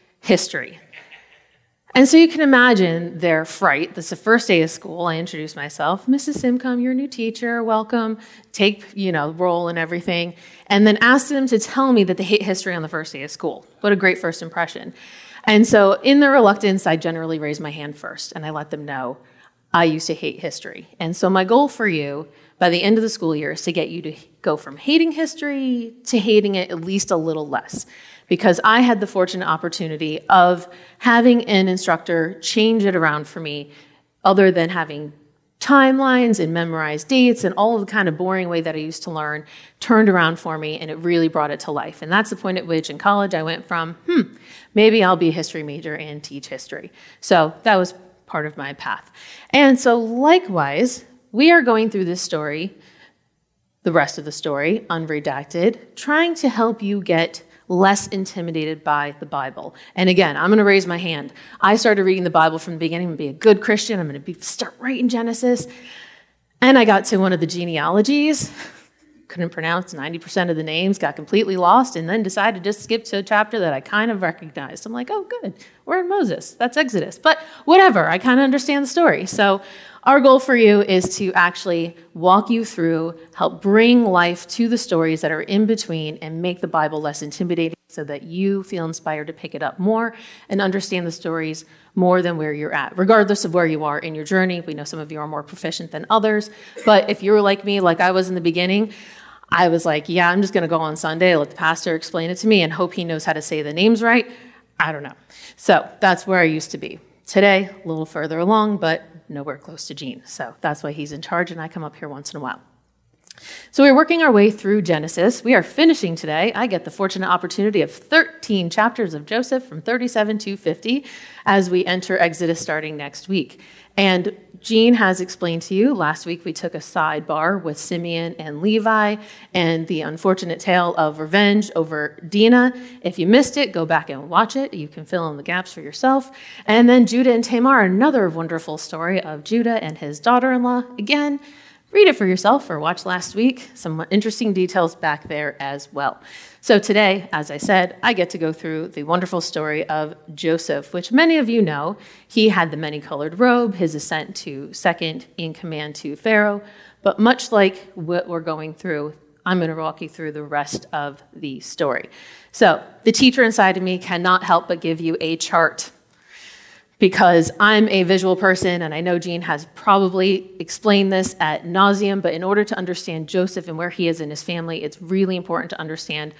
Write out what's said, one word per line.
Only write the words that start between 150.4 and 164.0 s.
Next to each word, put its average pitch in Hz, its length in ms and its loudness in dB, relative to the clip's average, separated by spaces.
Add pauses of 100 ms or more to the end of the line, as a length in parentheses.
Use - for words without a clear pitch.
which 175 200 -8
many 320 240 4
of 247 120 0
you 233 140 2
know. 156 340 -4 (300)
He 220 220 2
had 175 240 0
the 151 40 -8
many-colored 151 640 -8
robe, 240 380 2
his 165 180 -2
ascent 151 420 -8
to 143 360 -14
second 170 540 -4 (100)
in 160 160 -8
command 151 440 -12
to 151 200 -12
Pharaoh. 208 460 0 (400)
But 202 180 0
much 254 320 2
like 196 420 2
what 175 320 -6
we're 170 140 -8
going 156 340 -10
through, 151 380 -8 (340)
I'm 185 140 0
gonna 160 160 -4
walk 156 260 -8
you 156 60 -12
through 156 240 -12
the 151 100 -12
rest 147 500 -6
of 143 300 -8 (100)
the 143 280 -12
story. - 480 -4 (420)
So 175 320 4 (220)
the 226 80 4
teacher 254 320 4
inside 196 320 2
of 185 80 -6
me 185 140 -2
cannot 180 440 0